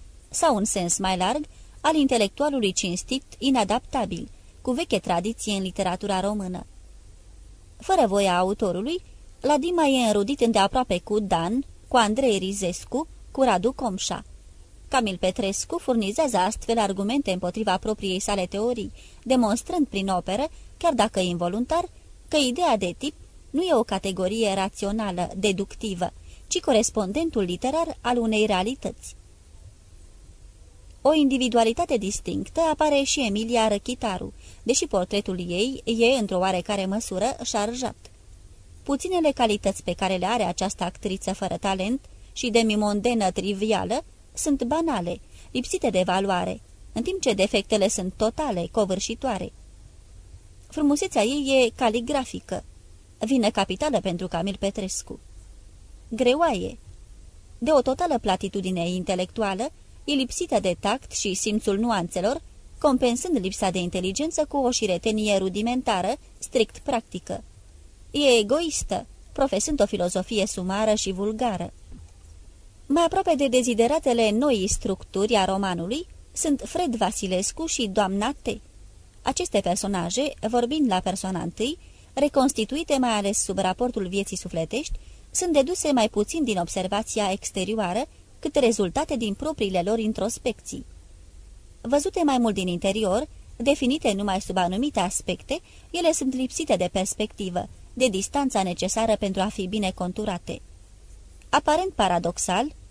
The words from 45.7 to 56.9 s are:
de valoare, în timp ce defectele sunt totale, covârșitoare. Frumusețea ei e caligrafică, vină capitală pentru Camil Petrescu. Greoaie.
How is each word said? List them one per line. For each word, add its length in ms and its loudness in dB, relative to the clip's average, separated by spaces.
de 160 2
valoare, 560 0
în 100 -4
timp 180 -4
ce 120 2
defectele 540 2
sunt 280 -2
totale, 560 -2
covârșitoare. 800 -2
Frumusețea 560 2
ei 420 2
e 100 2
caligrafică, 880 -2
vină 300 2
capitală 500 0
pentru 280 -2
Camil 320 -4
Petrescu. 600 -6
Greoaie. 680 2